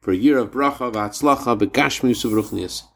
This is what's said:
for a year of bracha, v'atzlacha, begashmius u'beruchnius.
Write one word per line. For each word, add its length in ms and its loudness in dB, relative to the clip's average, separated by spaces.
for 120 -2
a 40 2
year 220 4
of 140 -2
bracha, 400 -2
v'atzlacha, 640 0
begashmius 640 0
u'beruchnius. 600 -4